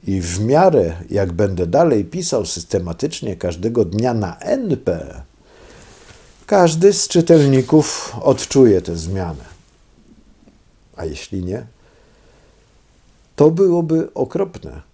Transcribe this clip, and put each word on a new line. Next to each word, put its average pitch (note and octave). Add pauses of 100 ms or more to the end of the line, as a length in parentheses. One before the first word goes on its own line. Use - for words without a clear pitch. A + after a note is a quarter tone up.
I G2
w F2
miarę, B2 (140)
jak F#2+
będę F#2
dalej A#2+
pisał D3
systematycznie F#2
każdego F#2+
dnia G#2+
na G2
N A3+
P, D#2+ (1200)
każdy F3+
z -
czytelników D3
odczuje B2+
tę E2+
zmianę. E2 (1500)
A -
jeśli E2
nie, G#2 (1700)
to D3+
byłoby E3+
okropne. C3 (120)